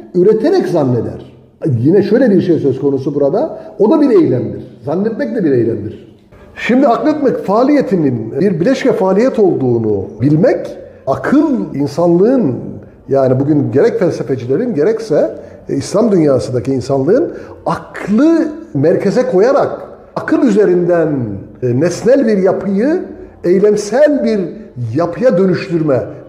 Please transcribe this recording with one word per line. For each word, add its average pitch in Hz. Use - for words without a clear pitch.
üreterek 214
zanneder. 127
Yine 175
şöyle 233
bir 175
şey 156
söz 127
konusu 139
burada. 147
O 214
da 311
bir 277
eylemdir. 120
Zannetmek 220
de 208
bir 147
eylemdir. 107
Şimdi 262
akletmek 233
faaliyetinin 190
bir 180
bileşke 254
faaliyet 196
olduğunu 120
bilmek, 156
akıl 214
insanlığın, 170
yani 131
bugün 139
gerek 170
felsefecilerin 143
gerekse, 180
e, 139
İslam 202
dünyasındaki 135
insanlığın 139
aklı 285
merkeze 185
koyarak 226
akıl 302
üzerinden, 180
e, 123
nesnel 226
bir 214
yapıyı 196
eylemsel 214
bir 220
yapıya 175
dönüştürme 160